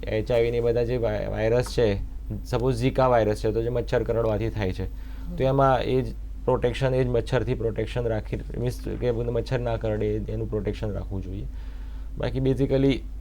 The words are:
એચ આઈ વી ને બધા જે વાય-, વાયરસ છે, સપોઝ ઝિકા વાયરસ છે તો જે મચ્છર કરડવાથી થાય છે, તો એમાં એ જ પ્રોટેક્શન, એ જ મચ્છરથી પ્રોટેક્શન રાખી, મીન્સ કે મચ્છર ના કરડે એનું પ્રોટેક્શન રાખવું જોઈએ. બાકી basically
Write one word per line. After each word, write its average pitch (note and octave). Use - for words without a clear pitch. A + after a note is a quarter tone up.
એચ A2
આઈ A#2
વી A#2
ને A#2+
બધા A#2+
જે A#2+
વાય-, G#2+
વાયરસ A2
છે, G#2
સપોઝ B2
ઝિકા C3
વાયરસ G#2+
છે A2+
તો A2+
જે A#2
મચ્છર A#2+
કરડવાથી A2
થાય G2+
છે, F#2+
તો B2+
એમાં C3+
એ B2+
જ B2
પ્રોટેક્શન, C3
એ C3
જ B2+
મચ્છરથી A#2+
પ્રોટેક્શન A2+
રાખી, A2
મીન્સ -
કે A#2+
મચ્છર A#2+
ના A#2
કરડે G#2+
એનું G#2+
પ્રોટેક્શન G#2
રાખવું F#2+
જોઈએ. F#2
બાકી B2+
basically C3+